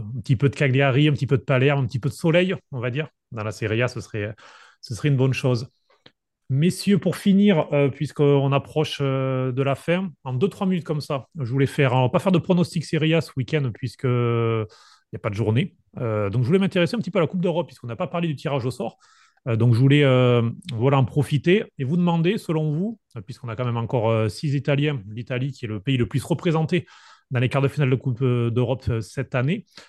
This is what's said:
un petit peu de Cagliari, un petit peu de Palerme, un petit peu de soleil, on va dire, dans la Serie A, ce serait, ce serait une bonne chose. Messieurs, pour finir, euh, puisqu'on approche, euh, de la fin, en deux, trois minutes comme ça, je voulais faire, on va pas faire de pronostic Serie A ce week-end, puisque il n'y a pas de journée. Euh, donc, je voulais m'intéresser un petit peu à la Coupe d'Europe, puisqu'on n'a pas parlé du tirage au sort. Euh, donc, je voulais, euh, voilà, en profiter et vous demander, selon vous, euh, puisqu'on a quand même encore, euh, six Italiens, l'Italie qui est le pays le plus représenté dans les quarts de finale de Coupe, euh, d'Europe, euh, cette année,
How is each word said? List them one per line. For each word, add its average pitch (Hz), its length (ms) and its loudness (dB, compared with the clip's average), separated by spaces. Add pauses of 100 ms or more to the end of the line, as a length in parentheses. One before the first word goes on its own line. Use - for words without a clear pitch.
(160)
un 117 60 -6
petit 139 120 0
peu 139 140 2
de - 80 -2
Cagliari, 139 520 2
un 147 40 4
petit 139 140 -2
peu 135 100 2
de - 60 -4
Palerme, 139 420 2
un - 20 -2
petit 123 120 -6
peu 139 100 -4
de - 60 -4
soleil, 180 400 2 (180)
on 131 80 -8
va 123 100 -4
dire, 143 180 -6 (240)
dans 110 120 -8
la 107 80 -4
Serie 110 300 -2
A, 127 60 0
ce - 120 -8
serait, 104 340 -8 (460)
ce - 140 -12
serait 151 140 -2
une 139 100 2
bonne 131 160 2
chose. 127 340 -2 (800)
Messieurs, 180 480 2
pour 170 200 0
finir, 196 580 4
euh, 143 160 4
puisqu'on 143 640 2
approche, 147 500 -2
euh, 131 500 -2
de 131 100 -2
la 135 120 0
fin, 175 360 -2 (140)
en 131 80 -6
deux, 127 160 0
trois - 180 -4
minutes 185 200 -2
comme 151 160 -4
ça, 139 240 -6 (120)
je 123 140 -4
voulais 135 140 2
faire, 123 260 2
on 127 80 4
va 127 80 4
pas 175 100 0
faire 190 140 2
de 170 60 4
pronostic 175 480 0
Serie 156 260 0
A 165 80 4
ce - 160 -10
week-end, 135 380 -2
puisque - 300 -10
il 117 600 0 (480)
n'y - 40 -12
a - 40 -12
pas - 80 -4
de 101 60 -4
journée. 110 420 0 (220)
Euh, 107 320 -2
donc, 123 140 0
je - 20 0
voulais 175 120 2
m'intéresser 190 380 0
un 226 40 -2
petit - 100 -6
peu - 80 0
à - 20 4
la 156 60 4
Coupe 185 160 -4
d'Europe, 165 240 -2
puisqu'on - 220 -16
n'a 117 80 -8
pas 185 100 -6
parlé 170 200 -4
du 151 100 -4
tirage 139 280 -4
au 131 60 -2
sort. 113 260 -10 (500)
Euh, 113 100 0
donc, 117 180 4
je 110 40 2
voulais, 139 240 6
euh, 123 460 4 (240)
voilà, 123 240 2
en 135 80 4
profiter 160 600 0 (100)
et 139 80 -6
vous 156 140 -2
demander, 170 400 2
selon 156 340 -2
vous, 202 260 -4 (200)
euh, - 20 -8
puisqu'on 120 300 -12
a 110 40 -6
quand 127 120 -4
même 120 100 -2
encore, 117 320 0
euh, 110 220 2
six 139 240 -4
Italiens, 143 560 0
l'Italie 123 420 -6
qui - 140 -10
est - 20 -8
le 107 120 -6
pays 135 180 0
le 120 100 0
plus - 160 -4
représenté 165 600 0 (440)
dans 123 100 0
les 127 100 2
quarts 139 100 2
de 139 80 2
finale 135 220 0
de 135 40 4
Coupe, 127 280 -2
euh, 123 260 2
d'Europe, 120 400 -2
euh, 113 140 -2
cette - 320 -8
année, 143 320 -2 (220)